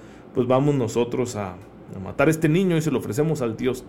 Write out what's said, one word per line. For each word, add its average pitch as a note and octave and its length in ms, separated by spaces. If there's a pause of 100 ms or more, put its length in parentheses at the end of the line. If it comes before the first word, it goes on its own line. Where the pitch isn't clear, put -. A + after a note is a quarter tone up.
(340)
pues A#2 140
vamos C#3 260
nosotros A#2+ 600
a, G2 180
a - 500
matar G2 240
a D#3+ 40
este D#3 180
niño F3 260
y D#3+ 60
se D#3+ 80
lo C3 80
ofrecemos B2+ 460
al A2+ 120
Dios A#2+ 340